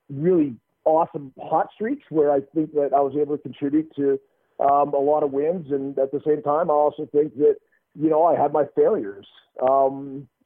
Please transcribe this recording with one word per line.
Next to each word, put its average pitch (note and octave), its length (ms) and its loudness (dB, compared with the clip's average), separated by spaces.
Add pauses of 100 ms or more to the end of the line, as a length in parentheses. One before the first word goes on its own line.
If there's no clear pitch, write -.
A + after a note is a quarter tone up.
really D3 460 0 (300)
awesome D#3 540 0
hot D#3+ 360 -2
streaks B3 340 -6
where D3 220 2
I C#3+ 80 2 (160)
think D#3 180 -2
that C#3+ 220 0
I C#3 40 4
was C#3 160 0
able D3 220 -2
to - 60 -18
contribute C#3+ 520 -4
to, C#3 240 0 (400)
um, C#3+ 360 2
a C#3 40 0
lot D3+ 220 2
of C#3+ 100 0
wins. D3 400 -4
And C#3 280 -4
at C3+ 120 0
the C#3+ 140 -4
same D3+ 160 0
time, D3+ 300 0
I - 20 2
also D3 380 0
think D3+ 260 0
that, D3 200 4 (360)
you D#3 160 -2
know, D#3 140 2
I E3 120 4
had C#3 160 0
my D3 140 0 (100)
failures. A2 520 0 (340)
Um, C3+ 680 0 (180)